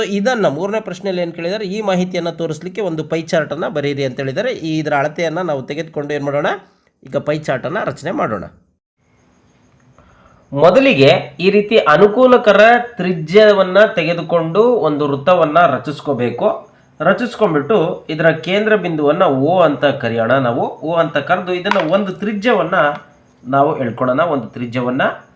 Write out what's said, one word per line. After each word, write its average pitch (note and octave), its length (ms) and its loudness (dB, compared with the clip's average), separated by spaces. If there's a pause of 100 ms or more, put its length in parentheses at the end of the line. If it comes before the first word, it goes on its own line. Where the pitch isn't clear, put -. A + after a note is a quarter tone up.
(180)
ಇದನ್ನು G#3 320 0
ಮೂರನೇ G3 300 -4
ಪ್ರಶ್ನೆಯಲ್ಲಿ F#3 420 -6
ಏನು E3+ 100 -6
ಕೇಳಿದ್ದಾರೆ, F#3 340 -6
ಈ F#3+ 160 -6
ಮಾಹಿತಿಯನ್ನು F3+ 500 -2
ತೋರಿಸ್ಲಿಕ್ಕೆ E3 500 -8
ಒಂದು D#3+ 220 -4
ಪೈ E3 180 -4
ಚಾರ್ಟನ್ನು D#3+ 480 -4
ಬರೀರಿ C#3+ 360 -4
ಅಂತ B2+ 140 -6
ಹೇಳಿದ್ದಾರೆ. D3 340 -4
ಈ D#3+ 260 -8
ಇದರ D3 140 -2
ಅಳತೆಯನ್ನು D#3 500 -2
ನಾವು D3 260 -4
ತೆಗೆದುಕೊಂಡು D3+ 440 -8
ಏನು C#3+ 120 -4
ಮಾಡೋಣ? D3 240 -2 (540)
ಈಗ C3+ 140 -6
ಪೈ D3+ 220 -2
ಚಾರ್ಟನ್ನು C#3+ 460 -4
ರಚನೆ C#3+ 260 -8
ಮಾಡೋಣ. A2 320 -4 (2000)
ಮೊದಲಿಗೆ E3 600 6 (280)
ಈ F3+ 100 2
ರೀತಿ G#3 280 2
ಅನುಕೂಲಕರ G#3 840 4 (360)
ತ್ರಿಜ್ಯವನ್ನ F#3 800 4 (180)
ತೆಗೆದುಕೊಂಡು E3 680 0 (240)
ಒಂದು D3 200 0
ವೃತ್ತವನ್ನ D#3 520 2 (160)
ರಚಿಸ್ಕೋಬೇಕು. C3+ 760 -4 (500)
ರಚಿಸ್ಕೊಂಡ್ಬಿಟ್ಟು F#3 800 0 (320)
ಇದರ D#3+ 180 0 (200)
ಕೇಂದ್ರ G#3+ 280 0
ಬಿಂದುವನ್ನ E3 480 0
ಓ C#3+ 360 2
ಅಂತ D3 260 2
ಕರೆಯೋಣ A#2 480 0 (140)
ನಾವು. A#2 160 -2 (240)
ಓ - 80 -6
ಅಂತ D#3+ 220 0
ಕರೆದು F3+ 360 -2
ಇದನ್ನ F#3+ 260 -2 (140)
ಒಂದು G3 200 0
ತ್ರಿಜ್ಯವನ್ನ G3 600 -2 (680)
ನಾವು C#3 340 2
ಎಳ್ಕೊಳ್ಳೋಣ. B2+ 440 -2
ಒಂದು C#3+ 260 -2
ತ್ರಿಜ್ಯವನ್ನ B2 540 -4 (340)